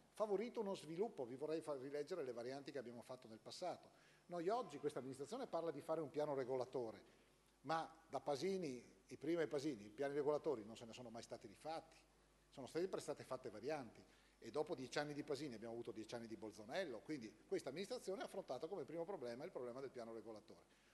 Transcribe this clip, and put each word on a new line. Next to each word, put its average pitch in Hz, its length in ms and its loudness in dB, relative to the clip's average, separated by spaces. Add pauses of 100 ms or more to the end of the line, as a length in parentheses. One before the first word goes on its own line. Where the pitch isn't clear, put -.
(140)
favorito 220 480 4
uno 196 140 2
sviluppo. 165 500 0
Vi 120 100 -4
vorrei 151 260 2
far 151 160 0
rileggere 143 460 0
le 127 100 0
varianti 131 380 -2
che 139 80 -4
abbiamo 120 220 -6
fatto 127 260 -10
nel 110 120 -10
passato. 131 500 -4 (380)
Noi 175 220 2
oggi, 202 280 2
questa 143 220 2
amministrazione 135 480 -2
parla 165 240 2
di 143 100 -4
fare 160 200 2
un 147 80 0
piano 147 240 4
regolatore, 123 880 2 (420)
ma 160 280 2 (200)
da 135 100 0
Pasini 143 880 2
e 120 100 -10
prima 165 240 6
i 147 60 8
Pasini, 131 400 2
i - 20 -10
piani 139 240 2
regolatori 147 500 6
non 107 140 -8
se 123 80 -8
ne 113 80 -12
sono 123 160 -8
mai 113 120 -6
stati 120 260 -8
rifatti, 147 520 -6 (500)
sono 131 180 -8
sempre 175 340 2
state 110 220 -4
fatte 127 260 -4
varianti 110 540 -4 (340)
e 117 140 -10
dopo 151 220 2
dieci 131 260 -2
anni 147 140 0
di 143 100 -2
Pasini 143 320 -2
abbiamo 113 180 -6
avuto 117 180 -2
dieci 107 240 -4
anni 117 120 -4
di 113 80 -6
Bolzonello, 110 640 -4
quindi 117 460 -6
questa 185 220 0
amministrazione 196 520 -2
ha 349 40 0
affrontato 156 420 -2
come 175 180 -2
primo 160 180 -2
problema 139 400 -2
il 185 80 -6
problema 123 280 -2
del 139 120 -4
piano 113 220 -6
regolatore. 107 500 -10 (300)